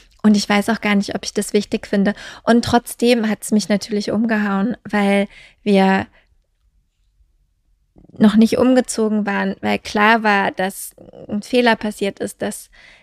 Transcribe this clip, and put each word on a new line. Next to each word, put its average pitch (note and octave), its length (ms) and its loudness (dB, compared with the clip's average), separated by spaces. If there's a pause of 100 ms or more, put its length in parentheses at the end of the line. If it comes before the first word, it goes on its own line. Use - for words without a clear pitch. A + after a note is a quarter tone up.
(240)
Und G#3+ 120 6
ich G3+ 120 0
weiß G3+ 220 0
auch A3 120 -2
gar G#3 140 0
nicht, G3 200 -2
ob - 80 -10
ich - 100 -10
das - 200 -4
wichtig - 340 -4
finde. G3+ 260 0 (300)
Und A#3 220 2
trotzdem A#3+ 640 0
hat's - 220 -6
mich G#3+ 180 0
natürlich G#3 420 -4
umgehauen, G#3 720 -2
weil G3+ 460 0 (340)
wir F#3+ 420 4 (2000)
noch G#3+ 180 4
nicht A3 220 4
umgezogen A3 680 0
waren, G3 360 -4
weil G#3 180 -2
klar A3 420 0
war, G3 300 0
dass - 420 -8 (360)
ein G#3 120 -6
Fehler A#3+ 360 2
passiert - 420 -6
ist, - 220 -10
dass - 280 -10 (340)